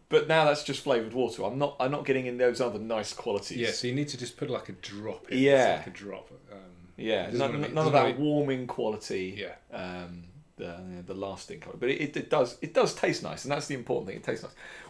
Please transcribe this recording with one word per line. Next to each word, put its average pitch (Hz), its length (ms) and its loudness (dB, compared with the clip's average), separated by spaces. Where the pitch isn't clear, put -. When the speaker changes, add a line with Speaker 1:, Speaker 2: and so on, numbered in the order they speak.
Speaker 1:
but 151 180 6
now 160 160 6
that's 147 200 4
just 135 180 -4
flavoured 117 320 2
water. 117 300 0
I'm 117 140 -2
not, 143 220 0
I'm 131 120 0
not 147 120 -4
getting 131 220 2
in 123 120 -4
those 123 220 4
other 110 180 0
nice 110 360 -4
qualities. - 420 -4
Speaker 2:
Yeah, 113 140 0
so 123 160 -2
you 123 80 -2
need 143 140 -2
to 120 100 -8
just 120 180 -10
put, 147 140 -6
like, - 180 -6
a 104 40 -10
drop 101 580 -10
in. 131 80 2
Speaker 1:
Yeah. 131 400 8
Speaker 2:
It's 76 80 -12
like 90 80 -12
a - 40 -18
drop. 98 300 -12
Um, 98 60 -14
Speaker 1:
Yeah, 107 260 2
Speaker 2:
it 90 100 -6
doesn't 120 60 0
Speaker 1:
none, 139 140 2
Speaker 2:
wanna 147 160 -2
be, - 60 -6
Speaker 1:
none 156 120 4
of 143 60 2
Speaker 2:
doesn't 139 120 8
wanna 127 80 4
Speaker 1:
that 123 60 -4
Speaker 2:
be 143 60 0
Speaker 1:
warming 139 420 2
quality. 107 720 -4
Speaker 2:
Yeah. 95 160 -8
Speaker 1:
Um, 90 480 -8
the, 87 200 -8
the 92 80 -8
lasting 92 460 -8
quality. - 200 -14
But 123 100 2
it, 156 100 0
it, 151 160 -4
it 147 140 -6
does, 139 320 2
it 160 120 -6
does 226 220 4
taste 175 260 0
nice, - 220 -8
and 135 80 -2
that's - 160 -2
the 147 80 -4
important - 320 -2
thing. 107 80 -8
It - 80 -14
tastes - 200 -4
nice. - 100 -14